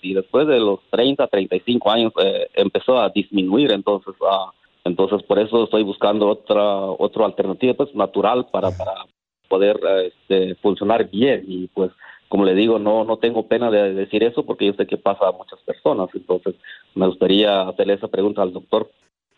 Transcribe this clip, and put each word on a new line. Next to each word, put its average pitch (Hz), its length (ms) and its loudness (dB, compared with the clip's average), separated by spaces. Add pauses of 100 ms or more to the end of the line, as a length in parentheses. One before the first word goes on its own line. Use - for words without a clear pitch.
y 95 100 -6
después 117 320 0
de 147 140 2
los 101 200 0 (120)
treinta, 131 360 0
treinta 95 280 -2
y 92 100 -2
cinco 120 240 0
años, 113 220 2 (100)
eh, 95 320 0
empezó 110 460 2
a 104 100 2
disminuir, 101 640 0
entonces, 98 420 -2 (160)
ah, 95 220 -2 (320)
entonces 95 400 0
por 101 160 0
eso 113 240 2
estoy 110 200 0
buscando 104 460 0
otra, 104 340 0
otra 98 640 0
alternativa, 98 480 -2
pues, - 220 -4
natural 101 560 0
para, 95 260 0
para 92 160 -6 (560)
poder, 101 300 2 (100)
eh, 95 320 0
este, 92 400 -2
funcionar 104 480 0
bien, 113 380 0
y, 92 220 -8
pues, 92 200 -2 (400)
como 101 140 0
le 92 120 4
digo, 113 220 2
no, 107 280 0
no 110 120 -2
tengo 117 300 -2
pena 117 240 0
de 101 220 2
decir 101 300 -2
eso, 117 220 -2
porque - 200 -4
yo 101 80 0
sé 101 120 -2
que - 120 -6
pasa 98 320 0
a - 20 -2
muchas - 340 -12
personas, 104 480 -2
entonces 90 420 -4 (380)
me 95 140 0
gustaría 98 540 2
hacerle 95 320 -2
esa 107 160 -6
pregunta 104 320 -2
al 92 100 -2
doctor. 107 400 -4 (460)